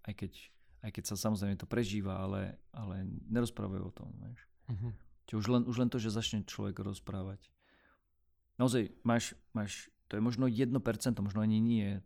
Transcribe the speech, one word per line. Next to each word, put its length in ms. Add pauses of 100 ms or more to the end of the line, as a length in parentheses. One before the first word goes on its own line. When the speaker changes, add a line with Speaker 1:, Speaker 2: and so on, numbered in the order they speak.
Speaker 1:
aj 140
keď, 160 (480)
aj 120
keď 120
sa 120
samozrejme 400
to 80
prežíva, 540
ale, 220 (300)
ale 320 (260)
nerozprávajú 560
o 80
tom, 180 (100)
vieš. 220 (240)
Speaker 2:
Mhm. 240 (340)
Speaker 1:
Čiže 120
už 120
len, 160
už 140
len 100
to, 80
že 140
začne 320
človek 340
rozprávať. 720 (1040)
Naozaj 460
máš, 320 (180)
máš, 220 (320)
to 100
je 80
možno 220
jedno 340
percento, 400
možno 220
ani 180
nie, 480